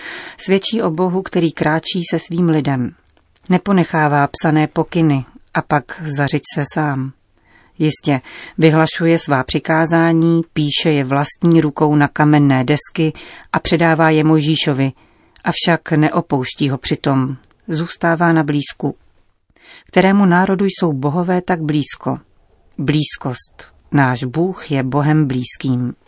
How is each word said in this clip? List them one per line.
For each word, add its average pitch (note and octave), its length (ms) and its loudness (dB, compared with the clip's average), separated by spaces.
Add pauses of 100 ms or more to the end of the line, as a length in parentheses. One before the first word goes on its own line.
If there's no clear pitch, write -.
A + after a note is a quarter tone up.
(380)
svědčí G3 440 -2
o F#3 100 0
Bohu, F3+ 300 -2
který E3+ 300 -2
kráčí D#3+ 500 -2 (100)
se E3 80 -2
svým E3+ 300 -2
lidem. C#3 460 -2 (540)
Neponechává D#3+ 760 2
psané D#3 400 2
pokyny D#3 580 0 (280)
a E3 80 -2
pak - 440 -4
zařiď C#3+ 360 -2 (140)
se D3 80 -2 (100)
sám. C3+ 380 -4 (680)
Jistě, D#3 420 0 (360)
vyhlašuje D#3+ 600 2
svá C3+ 240 0
přikázání, E3 960 2 (120)
píše D3 380 -2
je C#3+ 120 0
vlastní D3+ 580 2
rukou D3+ 340 0
na D3 120 4
kamenné C#3+ 560 4
desky D3+ 500 -2 (400)
a - 60 0
předává D#3+ 500 2
je D#3 140 2
Mojžíšovi, D3+ 680 2 (520)
avšak - 480 -2
neopouští D3 800 0
ho C3 80 -2
přitom, C3+ 600 -2 (300)
zůstává E3+ 680 -2
na D#3+ 100 2
blízku. D3 520 -4 (920)
Kterému G3 380 4
národu F#3+ 400 2
jsou F3+ 280 0
bohové F3 480 -2
tak F3+ 200 -4
blízko? D3 560 -2 (600)
Blízkost. - 960 -4 (180)
Náš C3 320 0
Bůh D#3+ 480 -4
je C3+ 120 -2
Bohem D3 440 2
blízkým. B2+ 680 -4 (140)